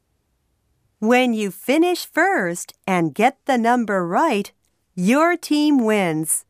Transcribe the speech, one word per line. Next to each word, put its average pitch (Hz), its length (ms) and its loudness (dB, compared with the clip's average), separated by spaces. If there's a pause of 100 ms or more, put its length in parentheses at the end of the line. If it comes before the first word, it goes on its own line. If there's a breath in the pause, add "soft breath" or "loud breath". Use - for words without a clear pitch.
(1000)
When 247 340 2
you 208 180 -4
finish 339 540 0
first 302 680 -2 (120)
and 170 280 -2
get 247 320 0
the 262 120 0
number 220 480 0
right, 214 460 -2 (440)
your 285 420 2
team 294 480 2
wins. 175 640 -2